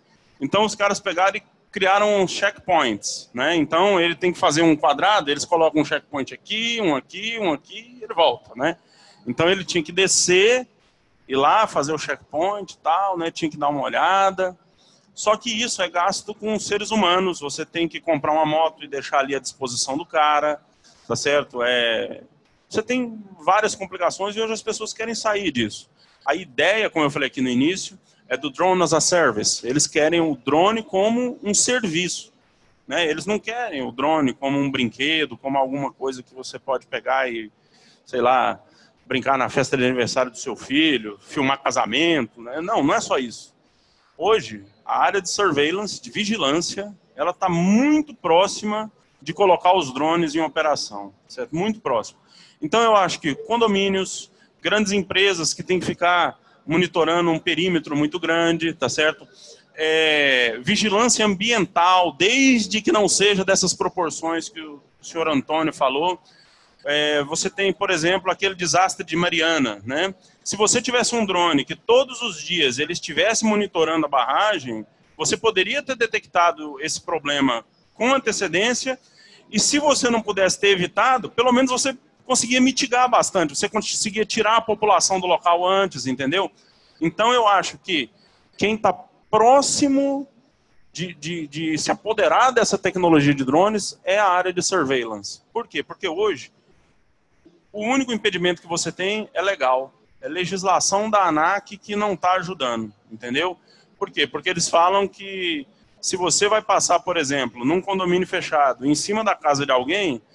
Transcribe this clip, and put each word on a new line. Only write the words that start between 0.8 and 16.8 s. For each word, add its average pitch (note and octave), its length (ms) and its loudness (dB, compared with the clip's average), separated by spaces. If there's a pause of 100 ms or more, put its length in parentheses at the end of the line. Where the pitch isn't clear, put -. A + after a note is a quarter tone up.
pegaram F#3+ 380 0
e - 60 -10 (280)
criaram G3+ 560 2
checkpoints, D#3+ 1040 -2
né? C#3+ 240 0
Então E3+ 460 2
ele E3+ 140 0
tem F3+ 180 0
que - 60 -10
fazer E3 240 2
um D#3+ 120 6
quadrado, D#3 540 2
eles C#3+ 160 -4
colocam D#3+ 360 2
um C#3 40 0
checkpoint C#3 480 -6
aqui, A3+ 480 -4
um D#3 140 0
aqui, G#3 420 -8
um G3 140 -2
aqui, A3+ 480 -10
e A3 40 -16
ele - 120 -12
volta, C#3+ 400 0
né? D3+ 220 -2 (500)
Então D#3+ 200 0
ele F#3+ 160 0
tinha E3 200 -4
que F3 80 -10
descer, F#3+ 760 2 (600)
ir C3 80 -4
lá, F3 320 4
fazer D#3 260 -2
o D3+ 40 -4
checkpoint F3 760 -6
e - 60 -20
tal, F#3 360 0
né? E3 140 -4
Tinha D#3+ 220 -6
que D3+ 60 -14
dar D3 120 0
uma C#3+ 140 -4
olhada. F3+ 760 0 (560)
Só G#3+ 240 0
que A#3 140 -8
isso A3+ 320 -4
é F3 40 -2
gasto F#3 460 -2
com G#3+ 240 -4
seres G#3 320 -4